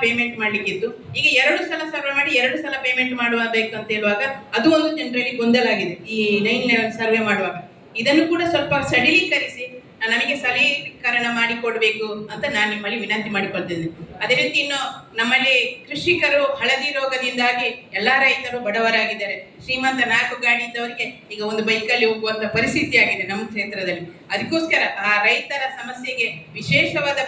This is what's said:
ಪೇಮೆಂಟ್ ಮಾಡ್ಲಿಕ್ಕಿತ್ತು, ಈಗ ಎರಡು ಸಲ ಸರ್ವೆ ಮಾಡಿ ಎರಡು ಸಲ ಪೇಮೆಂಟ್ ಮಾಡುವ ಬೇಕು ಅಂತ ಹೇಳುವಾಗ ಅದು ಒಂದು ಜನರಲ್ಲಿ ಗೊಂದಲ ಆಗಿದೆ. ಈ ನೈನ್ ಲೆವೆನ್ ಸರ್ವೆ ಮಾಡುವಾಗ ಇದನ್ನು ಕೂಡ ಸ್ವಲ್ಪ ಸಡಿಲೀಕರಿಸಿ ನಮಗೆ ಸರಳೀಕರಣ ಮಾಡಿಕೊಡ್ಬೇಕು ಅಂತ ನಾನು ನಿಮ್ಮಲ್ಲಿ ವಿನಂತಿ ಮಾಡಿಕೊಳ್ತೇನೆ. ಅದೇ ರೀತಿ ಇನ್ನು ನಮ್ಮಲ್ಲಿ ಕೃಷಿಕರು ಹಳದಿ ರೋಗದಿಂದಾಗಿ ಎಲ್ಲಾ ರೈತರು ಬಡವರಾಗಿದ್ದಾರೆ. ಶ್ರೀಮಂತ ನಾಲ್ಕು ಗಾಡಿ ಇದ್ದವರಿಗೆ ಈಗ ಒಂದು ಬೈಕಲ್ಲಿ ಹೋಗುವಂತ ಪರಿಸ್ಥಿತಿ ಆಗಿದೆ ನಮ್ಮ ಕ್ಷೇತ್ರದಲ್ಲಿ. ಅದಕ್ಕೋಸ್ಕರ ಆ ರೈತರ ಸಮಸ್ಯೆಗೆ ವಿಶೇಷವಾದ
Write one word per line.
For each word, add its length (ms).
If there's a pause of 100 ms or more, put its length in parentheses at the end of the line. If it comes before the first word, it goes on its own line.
ಪೇಮೆಂಟ್ 380
ಮಾಡ್ಲಿಕ್ಕಿತ್ತು, 800
ಈಗ 80
ಎರಡು 320
ಸಲ 320
ಸರ್ವೆ 220
ಮಾಡಿ 200
ಎರಡು 260
ಸಲ 160 (100)
ಪೇಮೆಂಟ್ 300
ಮಾಡುವ 280 (100)
ಬೇಕು 260
ಅಂತ 140
ಹೇಳುವಾಗ 320 (360)
ಅದು 120
ಒಂದು 260
ಜನರಲ್ಲಿ 340
ಗೊಂದಲ 360
ಆಗಿದೆ. 240
ಈ 480
ನೈನ್ 280
ಲೆವೆನ್ 260
ಸರ್ವೆ 240
ಮಾಡುವಾಗ 380 (420)
ಇದನ್ನು 300
ಕೂಡ 220
ಸ್ವಲ್ಪ 240
ಸಡಿಲೀಕರಿಸಿ 1000 (340)
ನಮಗೆ 260
ಸರಳೀಕರಣ 920
ಮಾಡಿಕೊಡ್ಬೇಕು 840
ಅಂತ 320
ನಾನು 260
ನಿಮ್ಮಲ್ಲಿ 280
ವಿನಂತಿ 300
ಮಾಡಿಕೊಳ್ತೇನೆ. 800 (160)
ಅದೇ 100
ರೀತಿ 240
ಇನ್ನು 580
ನಮ್ಮಲ್ಲಿ 720
ಕೃಷಿಕರು 540
ಹಳದಿ 480
ರೋಗದಿಂದಾಗಿ 1000
ಎಲ್ಲಾ 300
ರೈತರು 360
ಬಡವರಾಗಿದ್ದಾರೆ. 920 (120)
ಶ್ರೀಮಂತ 420
ನಾಲ್ಕು 360
ಗಾಡಿ 220
ಇದ್ದವರಿಗೆ 680
ಈಗ 120
ಒಂದು 200
ಬೈಕಲ್ಲಿ 420
ಹೋಗುವಂತ 480
ಪರಿಸ್ಥಿತಿ 440
ಆಗಿದೆ 260
ನಮ್ಮ 240
ಕ್ಷೇತ್ರದಲ್ಲಿ. 540 (300)
ಅದಕ್ಕೋಸ್ಕರ 500 (180)
ಆ 240
ರೈತರ 460
ಸಮಸ್ಯೆಗೆ 840
ವಿಶೇಷವಾದ 640 (100)